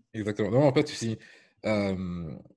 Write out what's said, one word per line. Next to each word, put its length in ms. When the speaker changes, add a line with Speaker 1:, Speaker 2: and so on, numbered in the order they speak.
Speaker 1:
<laughs> 120
Speaker 2:
Exactement. 380
Non, 160
en 60
fait, 160
si, 280
euh, 680